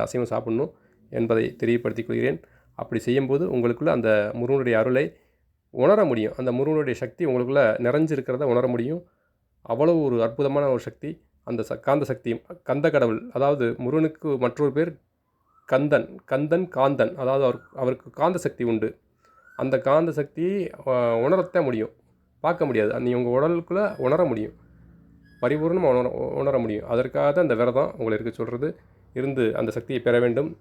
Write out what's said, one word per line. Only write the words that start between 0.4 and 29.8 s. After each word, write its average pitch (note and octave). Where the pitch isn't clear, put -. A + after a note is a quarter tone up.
என்பதை A2+
தெரியப்படுத்திக் A#2
கொள்கிறேன். A#2+
அப்படி A#2
செய்யும்போது C3+
உங்களுக்குள்ள A#2+
அந்த A#2
முருகனுடைய A#2+
அருளை B2+
உணர F#3
முடியும். A2
அந்த B2+
முருகனுடைய C#3
சக்தி C3
உங்களுக்குள்ள B2+
நிறைஞ்சிருக்கிறத C3+
உணர B2
முடியும். B2
அவ்வளவு D#3
ஒரு B2
அற்புதமான C#3
ஒரு B2
சக்தி C#3+
அந்த A#2
ச-, -
காந்த C#3+
சக்தி. B2
கந்த C#3
கடவுள், A#2+
அதாவது C3+
முருகனுக்கு D#3
மற்றொரு B2+
பேர் D#3+
கந்தன். C#3
கந்தன், D3+
காந்தன், C3+
அதாவது C3+
அவர், B2
அவருக்கு B2+
காந்த E3+
சக்தி C3+
உண்டு. A2+
அந்த C3
காந்த D3+
சக்தியை, D#3+
அ, C3+
உணரத்தான் E3+
முடியும், A2+
பார்க்க E3
முடியாது. A#2
நீ B2
உங்க B2
உடலுக்குள்ள E3+
உணர C#3
முடியும், A2
பரிபூர்ணமா D#3
உணர, B2
உணர C#3
முடியும். A2
அதற்காக B2+
தான் F3
இந்த C3
விரதம் B2
உங்களை A2+
இருக்க A2
சொல்றது. A#2+
இருந்து C3
அந்த A2+
சக்தியை B2